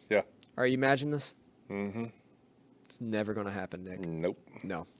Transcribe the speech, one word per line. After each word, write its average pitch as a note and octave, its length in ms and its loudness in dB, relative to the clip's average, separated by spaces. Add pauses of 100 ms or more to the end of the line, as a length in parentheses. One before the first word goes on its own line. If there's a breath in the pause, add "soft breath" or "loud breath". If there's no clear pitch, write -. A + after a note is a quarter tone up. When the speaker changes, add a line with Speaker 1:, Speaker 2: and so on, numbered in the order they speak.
Speaker 1:
Yeah. G#2 80 6 (400)
Speaker 2:
All B2+ 60 2
right, B2+ 80 6
you C3 60 2
imagine C3+ 320 4
this? D3 240 -4 (360)
Speaker 1:
Mm-hmm. G2+ 360 -2 (800)
Speaker 2:
It's - 160 -18
never G#2+ 320 0
gonna G2+ 180 -4
happen, F#2 340 -8
Nick. F2+ 140 -10
Speaker 1:
Nope. E2+ 380 -2 (260)
Speaker 2:
No. F2 240 -6 (120)